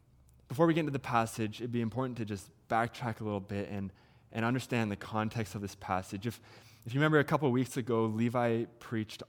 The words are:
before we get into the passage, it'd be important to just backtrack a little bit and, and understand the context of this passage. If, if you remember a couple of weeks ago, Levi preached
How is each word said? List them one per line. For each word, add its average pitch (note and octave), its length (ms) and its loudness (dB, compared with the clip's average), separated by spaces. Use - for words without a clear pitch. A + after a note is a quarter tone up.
before D3 180 4
we D#3+ 80 4
get E3+ 60 4
into D3 100 -2
the C3+ 80 -2
passage, A2+ 640 0
it'd A#2 100 -4
be A#2+ 100 0
important A#2 380 -2
to A2 60 -4
just G2+ 260 -8
backtrack A#2 520 0
a - 20 -6
little G#2 160 -2
bit G2 300 -4
and, G2 220 -4
and A2+ 140 0
understand A#2+ 460 0
the G2+ 60 -2
context A2 580 -4
of G#2 60 -6
this G2 140 -8
passage. G2 520 -4
If, A2 120 -6
if A2+ 80 -8
you C3+ 60 2
remember D#3 200 6
a C#3 40 6
couple D3 240 2
of B2 60 4
weeks B2+ 240 0
ago, A2+ 280 2
Levi A#2 600 2
preached - 500 -6